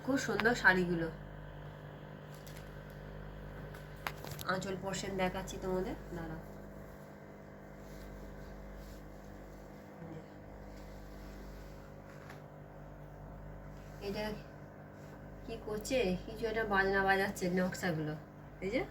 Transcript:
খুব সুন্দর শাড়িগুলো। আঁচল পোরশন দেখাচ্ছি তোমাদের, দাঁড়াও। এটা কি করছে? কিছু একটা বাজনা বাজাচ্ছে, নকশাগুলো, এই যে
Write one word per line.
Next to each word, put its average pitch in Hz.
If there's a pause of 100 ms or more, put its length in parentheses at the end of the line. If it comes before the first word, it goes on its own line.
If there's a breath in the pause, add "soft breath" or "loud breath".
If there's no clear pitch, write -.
খুব 269 (100)
সুন্দর 220 (100)
শাড়িগুলো। 180 (3500)
আঁচল 190
পোরশন 196 (100)
দেখাচ্ছি 190
তোমাদের, 185 (220)
দাঁড়াও। 160 (4000)
এটা 208 (1200)
কি 226 (120)
করছে? 214 (260)
কিছু 226
একটা 220
বাজনা 190
বাজাচ্ছে, 196 (140)
নকশাগুলো, 170 (500)
এই 190
যে 302